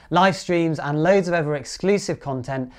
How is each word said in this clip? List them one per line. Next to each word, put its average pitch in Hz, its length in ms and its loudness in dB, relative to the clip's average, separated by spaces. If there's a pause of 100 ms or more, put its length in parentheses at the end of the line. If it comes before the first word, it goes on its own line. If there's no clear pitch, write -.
(100)
live 175 260 4
streams, 165 420 0
and 151 240 -2
loads 185 240 4
of 175 60 -4
other 151 220 0
exclusive 185 640 -2
content, 131 580 -6